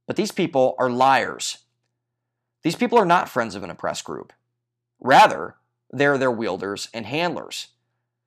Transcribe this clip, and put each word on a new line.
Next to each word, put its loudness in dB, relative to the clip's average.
But -6
these -2
people 0
are 2
liars. 0
These -2
people 2
are 6
not 2
friends -4
of -10
an -14
oppressed -8
group. -12
Rather, 4
they're 2
their 2
wielders -6
and -10
handlers. -6